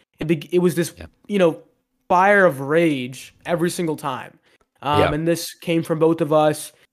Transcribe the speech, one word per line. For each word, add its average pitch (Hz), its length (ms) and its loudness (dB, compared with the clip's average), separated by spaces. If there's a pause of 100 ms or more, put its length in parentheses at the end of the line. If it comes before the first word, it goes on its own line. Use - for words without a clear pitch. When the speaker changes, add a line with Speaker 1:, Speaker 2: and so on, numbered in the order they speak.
(200)
Speaker 1:
it 156 80 -6
be-, 156 240 -2
it 180 80 2
was 175 160 2
this, 165 220 -4
Speaker 2:
Yeah. 85 80 -16 (220)
Speaker 1:
you 202 120 -2
know, 160 200 2 (500)
fire 190 360 4
of 139 160 0
rage 139 720 -2 (120)
every 170 240 -2
single 160 260 -4
time. 131 420 -10 (440)
Um, 147 180 0
Speaker 2:
Yeah. 147 140 2
Speaker 1:
and 160 140 -4
this 165 260 -2
came 165 300 -2
from 165 160 -4
both 165 220 2
of 151 120 -2
us. 151 380 0 (220)